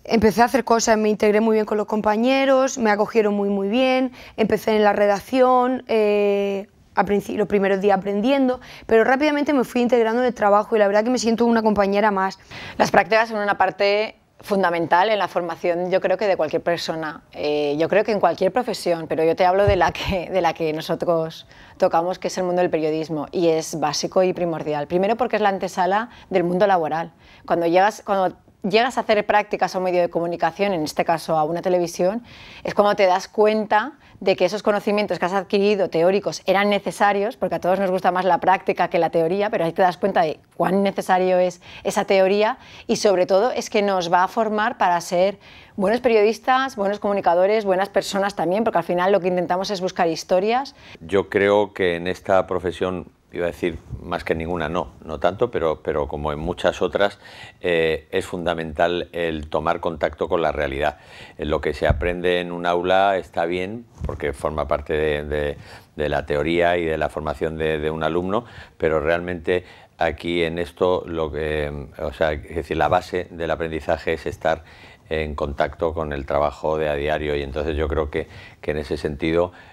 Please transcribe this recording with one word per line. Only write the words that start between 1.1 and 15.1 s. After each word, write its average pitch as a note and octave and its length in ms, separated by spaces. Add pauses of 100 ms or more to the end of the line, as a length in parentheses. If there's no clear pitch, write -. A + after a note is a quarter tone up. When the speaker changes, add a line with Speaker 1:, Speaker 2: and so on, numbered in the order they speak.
Speaker 1:
muy A3 140
bien G#3+ 140
con G#3+ 100
los G#3 80
compañeros, C4 920
me A3+ 100
acogieron G#3 460
muy, G3+ 140
muy G3 200
bien, B3+ 420 (260)
empecé A3 380
en G#3+ 80
la G3+ 100
redacción, B3 920
eh, G3+ 800 (300)
al G3+ 100
princi-, G3 320
los G3+ 100
primeros G3 320
días G3 160
aprendiendo, B3 640 (280)
pero A3+ 160
rápidamente C#4+ 500
me C4 100
fui - 180
integrando A#3 400
en B3+ 40
el B3 80
trabajo G#3 420
y A3 40
la G3+ 80
verdad G#3 160
que A#3+ 80
me B3+ 80
siento A3+ 260
una A#3 160
compañera G3+ 480
más. F#3+ 300 (400)
Speaker 2:
Las - 100
prácticas A3 400
son A3 80
una G3+ 180
parte G3+ 600 (260)
fundamental F3 680
en G#3+ 100